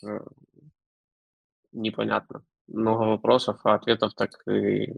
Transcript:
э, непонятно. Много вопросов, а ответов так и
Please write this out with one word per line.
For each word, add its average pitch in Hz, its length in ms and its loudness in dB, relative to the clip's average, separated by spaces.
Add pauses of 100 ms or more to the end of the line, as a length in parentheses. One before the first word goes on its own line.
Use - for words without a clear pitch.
э, 104 140 -8 (1500)
непонятно. 110 680 -4 (240)
Много 113 360 0
вопросов, 110 640 2
а 107 100 6
ответов 107 400 0
так 101 160 -2 (160)
и 104 500 0